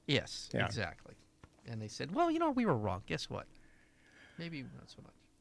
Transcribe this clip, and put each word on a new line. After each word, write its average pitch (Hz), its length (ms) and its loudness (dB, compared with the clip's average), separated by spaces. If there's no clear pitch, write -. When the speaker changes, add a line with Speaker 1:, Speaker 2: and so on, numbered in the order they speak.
Speaker 1:
Yes, - 460 0
Speaker 2:
Yeah. 110 120 4
Speaker 1:
exactly. 101 480 -4
And 113 160 -6
they 107 60 -6
said, 135 260 -6
"Well, 339 180 6
you 320 80 2
know, 330 120 4
we 240 140 4
were 170 100 6
wrong. 101 300 0
Guess - 240 -2
what? - 160 -4
Maybe 165 240 -6
not - 280 -12
so - 140 -18
much." - 100 -20